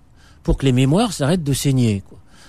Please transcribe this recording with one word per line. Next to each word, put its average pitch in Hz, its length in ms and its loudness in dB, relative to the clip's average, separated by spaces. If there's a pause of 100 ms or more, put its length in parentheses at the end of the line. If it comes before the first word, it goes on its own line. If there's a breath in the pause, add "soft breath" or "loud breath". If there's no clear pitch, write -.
(440 soft breath)
pour 160 140 0
que - 80 -4
les 131 60 4
mémoires 147 420 2
s'arrêtent 156 300 -2
de 139 100 -2
saigner, 120 540 0
quoi. - 120 -20 (300 soft breath)